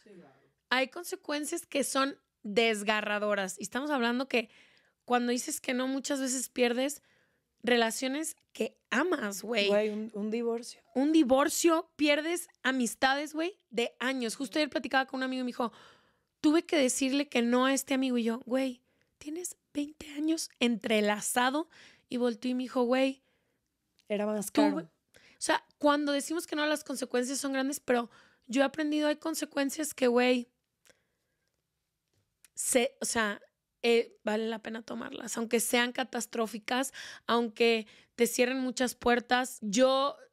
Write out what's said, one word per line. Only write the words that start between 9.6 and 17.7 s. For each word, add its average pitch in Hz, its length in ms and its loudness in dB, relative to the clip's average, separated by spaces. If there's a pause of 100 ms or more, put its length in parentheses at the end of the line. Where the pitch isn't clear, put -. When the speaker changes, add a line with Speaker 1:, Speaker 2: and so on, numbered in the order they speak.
Speaker 3:
Güey, 208 200 4
un, 214 260 -6
un 214 160 -4
divorcio. 233 520 -4 (120)
Speaker 2:
Un 285 180 2
divorcio, 320 840 4
pierdes 302 520 0 (140)
amistades, 269 720 0
güey, 320 260 -4 (120)
de 233 280 -2
años. 247 380 -4
Justo 285 220 -4
ayer 302 100 2
platicaba 262 380 -2
con 262 140 -8
un 262 40 -2
amigo 254 160 -4
y 254 40 -4
me 247 40 -4
dijo, 240 240 -4 (680)
"Tuve 311 240 4
que 349 100 0
decirle 269 540 0
que 247 100 0
no 247 240 4
a 269 80 4